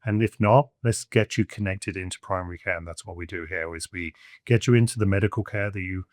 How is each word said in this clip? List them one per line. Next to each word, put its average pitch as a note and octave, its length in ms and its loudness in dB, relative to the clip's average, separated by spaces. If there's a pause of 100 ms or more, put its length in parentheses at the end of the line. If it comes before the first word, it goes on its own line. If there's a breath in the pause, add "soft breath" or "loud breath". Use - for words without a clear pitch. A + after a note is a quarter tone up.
And G#2+ 180 2
if - 180 0
not, A2+ 300 6 (120)
let's A#2 220 0
get - 340 2
you A2 60 4
connected G2 520 -6
into F#2 240 -8
primary F2+ 380 -6
care. F#2 180 -4
And E2 100 -10
that's E2 200 -14
what F#2 100 -14
we F2 100 -10
do E2+ 200 -8
here, E2+ 300 -6
is - 160 -12
we F2 220 -8 (300 loud breath)
get A#2 220 2
you B2 80 6
into A#2 240 4
the G#2+ 80 2
medical G2 380 0
care G#2 260 -6
that G2+ 100 -10
you F#2 320 -8